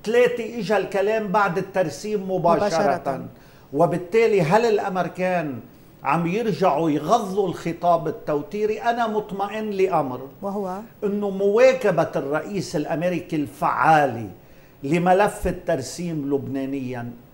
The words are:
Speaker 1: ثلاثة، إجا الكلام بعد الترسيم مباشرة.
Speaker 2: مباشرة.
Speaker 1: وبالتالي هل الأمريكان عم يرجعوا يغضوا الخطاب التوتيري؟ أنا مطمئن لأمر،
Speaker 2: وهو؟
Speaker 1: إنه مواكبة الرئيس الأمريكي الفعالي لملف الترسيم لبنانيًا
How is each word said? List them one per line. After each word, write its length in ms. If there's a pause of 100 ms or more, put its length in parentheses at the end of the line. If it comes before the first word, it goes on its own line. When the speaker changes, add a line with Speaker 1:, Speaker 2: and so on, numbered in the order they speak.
Speaker 1:
ثلاثة، 540
إجا 200
الكلام 500
بعد 300
الترسيم 720
مباشرة. 360
Speaker 2:
مباشرة. 580 (480)
Speaker 1:
وبالتالي 720
هل 220
الأمريكان 960 (440)
عم 220
يرجعوا 640
يغضوا 580
الخطاب 600
التوتيري؟ 760
أنا 240
مطمئن 640
لأمر، 580 (140)
Speaker 2:
وهو؟ 360 (260)
Speaker 1:
إنه 260
مواكبة 840
الرئيس 600
الأمريكي 600
الفعالي 920 (540)
لملف 640
الترسيم 880
لبنانيًا 800 (220)